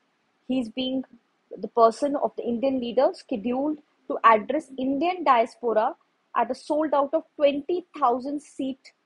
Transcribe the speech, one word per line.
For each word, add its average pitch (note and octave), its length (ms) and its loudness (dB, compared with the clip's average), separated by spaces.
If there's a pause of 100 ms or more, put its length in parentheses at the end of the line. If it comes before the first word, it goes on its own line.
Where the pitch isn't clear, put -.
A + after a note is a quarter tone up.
(480)
he C4 100 -2
is A3+ 140 -4
being C4 280 -4 (520)
the G#3 260 -10
person A3+ 400 4
of G#3+ 180 -2
the - 80 -8
Indian A#3+ 360 -2
leader A#3+ 340 2
scheduled C4 640 -4 (320)
to C4+ 60 -2 (100)
address A3+ 420 4 (100)
Indian C#4+ 460 -2
diaspora A#3 640 2 (480)
at A#3+ 180 0
a C4 40 -6
sold D4+ 380 -2
out C#4+ 240 0
of D4+ 60 -4 (120)
twenty C#4+ 420 0 (200)
thousand C4+ 460 -2
seat - 480 -10 (140)